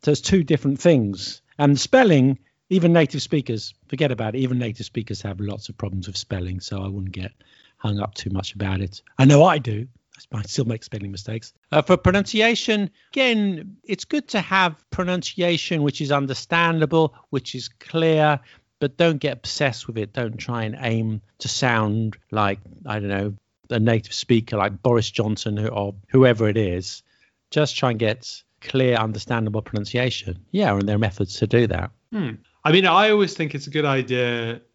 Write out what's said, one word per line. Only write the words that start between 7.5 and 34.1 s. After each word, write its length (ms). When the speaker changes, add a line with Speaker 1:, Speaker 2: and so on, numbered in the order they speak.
Speaker 1:
hung 200
up 160
too 160
much 240
about 260
it. 220
I 60
know 200
I 140
do. 300
I 100
still 240
make 180
spelling 280
mistakes. 400
Uh, 100
for 140
pronunciation, 920
again, 720
it's 200
good 240
to 120
have 360
pronunciation 920
which 180
is 120
understandable, 1000
which 240
is 140
clear, 720
but 160
don't 220
get 140
obsessed 540
with 100
it. 160
Don't 240
try 280
and 160
aim 420
to 100
sound 680
like, 260
I 120
don't 100
know, 260
a 100
native 340
speaker 420
like 260
Boris 280
Johnson 460
who, 120
or 260
whoever 400
it 80
is. 460
Just 260
try 140
and 80
get 440
clear, 360
understandable 680
pronunciation. 880
Yeah, 240
and 140
there 80
are 20
methods 400
to 80
do 220
that. 220
Speaker 2:
Hmm. 180
I 80
mean, 140
I 240
always 240
think 200
it's 140
a 20
good 140
idea. 800